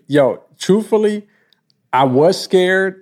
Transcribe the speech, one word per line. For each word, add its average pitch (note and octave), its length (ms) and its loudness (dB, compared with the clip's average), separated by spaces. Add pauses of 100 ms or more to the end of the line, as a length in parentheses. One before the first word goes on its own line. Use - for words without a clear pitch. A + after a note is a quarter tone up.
Yo, C3+ 360 0 (160)
truthfully, G#3+ 680 -2 (680)
I C3 120 2
was D3 340 2
scared. F#3+ 640 -2